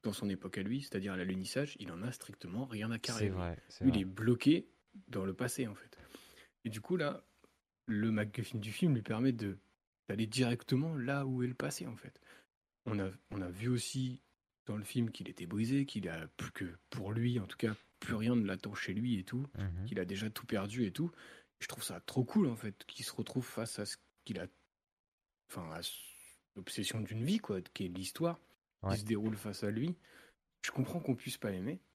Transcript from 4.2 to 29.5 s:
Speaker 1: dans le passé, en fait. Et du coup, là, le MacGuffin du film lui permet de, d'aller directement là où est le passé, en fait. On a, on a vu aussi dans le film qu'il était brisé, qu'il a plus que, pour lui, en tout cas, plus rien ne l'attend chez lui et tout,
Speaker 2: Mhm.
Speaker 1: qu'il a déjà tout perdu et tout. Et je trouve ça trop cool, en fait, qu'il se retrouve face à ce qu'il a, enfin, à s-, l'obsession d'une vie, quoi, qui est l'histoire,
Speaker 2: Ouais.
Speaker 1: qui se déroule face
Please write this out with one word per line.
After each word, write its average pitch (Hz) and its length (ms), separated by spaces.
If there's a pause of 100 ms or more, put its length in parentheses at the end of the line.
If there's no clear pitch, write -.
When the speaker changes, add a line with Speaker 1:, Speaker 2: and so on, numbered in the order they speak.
Speaker 1:
dans - 180
le - 80
passé, 123 340
en 101 60
fait. - 240 (680)
Et 113 60
du 107 100
coup, 180 160
là, 147 260 (680)
le 110 200
MacGuffin 107 480
du 107 140
film 160 220
lui 110 80
permet 120 300
de, 104 260 (500)
d'aller 107 180
directement 127 680
là 139 320
où 127 160
est 123 60
le 123 60
passé, 147 320
en 117 100
fait. - 240 (680)
On 107 120
a, 95 120 (200)
on 104 120
a 90 80
vu 104 180
aussi 127 540 (440)
dans 107 100
le 104 80
film 117 260
qu'il - 180
était - 180
brisé, 113 400
qu'il 101 220
a 78 180 (100)
plus - 160
que, 87 260 (120)
pour 104 220
lui, 120 280
en 92 60
tout - 100
cas, 107 180 (240)
plus - 160
rien 113 220
ne 110 100
l'attend 98 280
chez - 200
lui 113 240
et 92 60
tout, 135 220 (120)
Speaker 2:
Mhm. 95 280
Speaker 1:
qu'il 98 120
a 90 60
déjà 98 260
tout - 160
perdu 107 400
et 90 60
tout. 165 180 (500)
Et - 40
je - 40
trouve - 160
ça - 160
trop - 240
cool, 196 220
en 120 100
fait, 104 300
qu'il - 180
se - 80
retrouve 123 320
face - 340
à 104 80
ce - 100 (280)
qu'il 92 140
a, 87 80 (1040)
enfin, 85 220
à 82 80
s-, - 120 (640)
l'obsession 104 440
d'une 110 240
vie, 202 140
quoi, - 220
qui - 260
est - 20
l'histoire, 175 500 (440)
Speaker 2:
Ouais. 95 120
Speaker 1:
qui 110 60
se 104 40
déroule 107 320
face 101 280